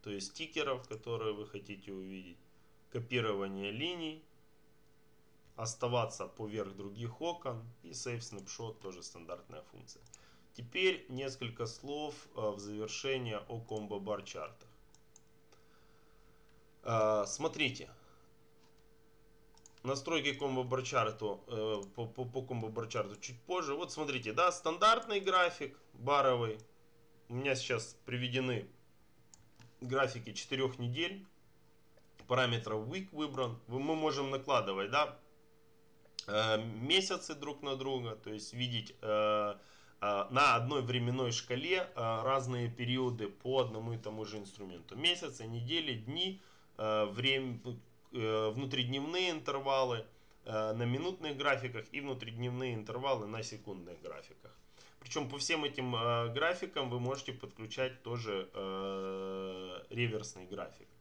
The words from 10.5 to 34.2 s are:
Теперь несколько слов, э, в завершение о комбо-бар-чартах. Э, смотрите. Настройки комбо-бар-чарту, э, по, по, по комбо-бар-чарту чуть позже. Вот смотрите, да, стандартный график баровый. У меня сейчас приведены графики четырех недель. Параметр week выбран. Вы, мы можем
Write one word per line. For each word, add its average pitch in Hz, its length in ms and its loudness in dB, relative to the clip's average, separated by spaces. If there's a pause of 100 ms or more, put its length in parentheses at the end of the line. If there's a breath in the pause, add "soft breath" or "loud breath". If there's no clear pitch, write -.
Теперь 180 560 0
несколько 131 580 -4
слов, 143 480 -6 (200)
э, 107 140 0
в 101 80 -4
завершение 107 920 -2
о 117 120 -6
комбо-бар-чартах. 101 1080 -6 (2250 soft breath)
Э, 107 440 4
смотрите. 151 640 0 (1900 loud breath)
Настройки 139 500 2
комбо-бар-чарту, 123 1120 0
э, 110 360 0 (120)
по, 117 120 -4
по, 123 180 -6
по 123 160 -4
комбо-бар-чарту 110 760 -2
чуть 120 240 -10
позже. 165 340 0
Вот 165 160 -4
смотрите, 127 420 -2
да, 175 180 6
стандартный 202 680 4
график 180 580 2 (160)
баровый. 123 640 6 (680)
У 120 80 -6
меня 135 180 4
сейчас 123 420 0 (100)
приведены 123 600 2 (1120)
графики 123 540 0
четырех 131 460 0
недель. 165 440 0 (1040)
Параметр 117 460 4
week 147 380 -2
выбран. 131 540 0
Вы, 120 140 -2
мы 156 160 2
можем 139 340 2